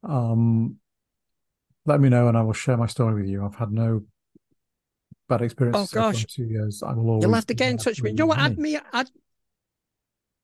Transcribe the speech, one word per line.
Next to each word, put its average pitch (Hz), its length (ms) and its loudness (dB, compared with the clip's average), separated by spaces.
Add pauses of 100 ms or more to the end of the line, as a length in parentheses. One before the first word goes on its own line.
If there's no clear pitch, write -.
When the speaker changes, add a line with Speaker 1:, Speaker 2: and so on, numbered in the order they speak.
Speaker 1:
Um, 117 720 0 (1080)
let 147 140 4
me 139 100 6
know 120 180 6
and 117 100 4
I 113 40 4
will 110 120 0
share 127 240 -2
my 117 100 0
story 110 340 -2
with 98 80 -4
you. 98 160 -4
I've 101 100 -8
had 104 160 -6
no 110 320 -2 (1200)
bad 117 140 0
experiences 120 400 0
Speaker 2:
Oh, 196 40 -4
Speaker 1:
so 226 180 -2
far - 80 2
in - 20 0
Speaker 2:
gosh. 113 140 -2
Speaker 1:
two 127 180 -8
years. 107 360 -6
I - 120 -6
will 113 100 -2
Speaker 2:
You'll 113 80 2 (140)
Speaker 1:
always 220 100 4
Speaker 2:
have 226 120 0
to 240 60 -2
Speaker 1:
be - 40 -6
Speaker 2:
get 254 120 0
in 247 80 -2
Speaker 1:
there - 60 -8
Speaker 2:
touch 220 180 -2
with - 40 -4
me. 214 60 -2
Speaker 1:
for - 20 -6
Speaker 2:
You - 20 -6
know 311 120 2
what? 311 100 0
Speaker 1:
you, 269 80 2
Speaker 2:
Add 302 100 0
Speaker 1:
honey." 311 60 -4
Speaker 2:
me, 294 180 -4 (140)
add, 254 160 -4 (1300)